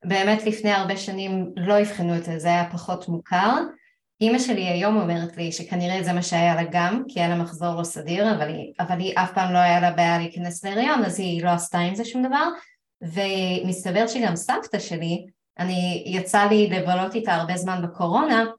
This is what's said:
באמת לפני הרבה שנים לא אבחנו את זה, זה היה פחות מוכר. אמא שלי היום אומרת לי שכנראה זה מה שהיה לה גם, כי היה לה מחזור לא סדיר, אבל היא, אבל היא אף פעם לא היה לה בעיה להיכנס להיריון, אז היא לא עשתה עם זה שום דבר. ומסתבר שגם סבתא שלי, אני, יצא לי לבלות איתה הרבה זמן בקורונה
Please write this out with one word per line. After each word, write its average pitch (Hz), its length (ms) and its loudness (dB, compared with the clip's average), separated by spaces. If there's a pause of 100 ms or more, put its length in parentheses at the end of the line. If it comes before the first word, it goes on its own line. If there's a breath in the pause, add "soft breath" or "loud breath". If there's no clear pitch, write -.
באמת 196 420 2
לפני 214 240 0
הרבה 196 260 0
שנים 190 600 -4
לא 202 240 4
אבחנו 175 360 0
את 170 80 -4
זה, 165 140 -6
זה 160 100 -2
היה 175 240 2
פחות 180 360 -6
מוכר. 180 460 0 (680 loud breath)
אמא 233 180 4
שלי 196 300 -2
היום 202 320 2
אומרת 170 360 -2
לי 165 160 -6
שכנראה 180 500 -4
זה 175 100 0
מה 175 100 0
שהיה 170 320 2
לה 165 160 0
גם, 180 380 2
כי - 120 -4
היה 170 80 2
לה 175 140 0
מחזור 170 360 -4
לא 170 60 -2
סדיר, 170 500 0
אבל 156 140 -2
היא, - 320 -8
אבל 180 180 -2
היא 185 180 -2
אף 185 180 2
פעם 185 180 0
לא 180 60 4
היה 175 220 6
לה 175 100 4
בעיה 170 280 2
להיכנס 175 460 -6
להיריון, 233 400 0
אז 180 160 -4
היא 175 240 -2
לא 180 60 4
עשתה 175 280 0
עם 175 160 0
זה 220 100 -4
שום 254 220 -2
דבר. 285 220 2 (540 loud breath)
ומסתבר 185 1040 -2
שגם 220 300 0
סבתא - 420 -2
שלי, 165 480 -4 (320)
אני, 180 480 -2
יצא 190 440 2
לי 208 200 6
לבלות 180 440 0
איתה 220 200 0
הרבה 165 220 -2
זמן 180 260 -4
בקורונה 226 640 2 (140)